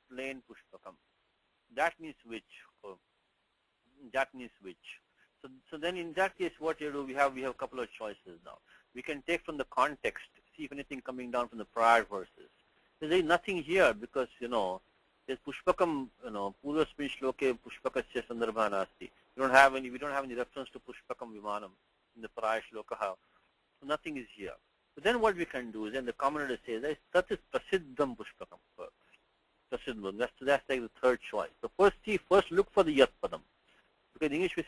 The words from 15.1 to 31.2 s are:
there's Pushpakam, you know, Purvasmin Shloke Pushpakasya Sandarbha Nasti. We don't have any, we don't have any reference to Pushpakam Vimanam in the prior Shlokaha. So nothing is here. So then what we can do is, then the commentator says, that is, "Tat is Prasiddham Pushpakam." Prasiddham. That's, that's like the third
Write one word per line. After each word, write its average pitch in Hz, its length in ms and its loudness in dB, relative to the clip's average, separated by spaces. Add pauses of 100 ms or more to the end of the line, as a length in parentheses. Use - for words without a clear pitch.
there's 131 180 -6
Pushpakam, 151 640 0 (160)
you 120 80 -12
know, 101 320 -6
Purvasmin 143 460 -2
Shloke 131 500 -2
Pushpakasya - 720 -6
Sandarbha 113 420 0
Nasti. - 380 -4 (260)
We 127 60 -4
don't 131 100 2
have 135 240 10
any, 131 140 -6
we 123 80 -10
don't 139 140 -6
have 139 120 -2
any 127 120 -8
reference 127 360 -6
to 131 80 -16
Pushpakam 117 560 -14
Vimanam 104 360 -8 (440)
in 120 60 -20
the 110 80 -12
prior 110 320 -2
Shlokaha. 107 540 -8 (680)
So 143 40 -20
nothing 151 320 -6
is 123 160 -10
here. 92 200 -12 (420)
So 143 80 -18
then 233 160 4
what 214 160 2
we 170 100 -2
can 123 260 -8
do 107 140 -6
is, 107 80 -8
then 131 120 -4
the 120 80 -4
commentator 139 520 -2
says, 113 160 -4
that 147 100 -4
is, 147 60 -6 (160)
"Tat 180 160 4
is 202 80 -2 (160)
Prasiddham 139 600 -2
Pushpakam." - 720 -16 (840)
Prasiddham. 107 460 -6
That's, 120 140 -2 (100)
that's 135 280 2
like 135 100 0
the 117 100 -8 (120)
third 127 180 6 (100)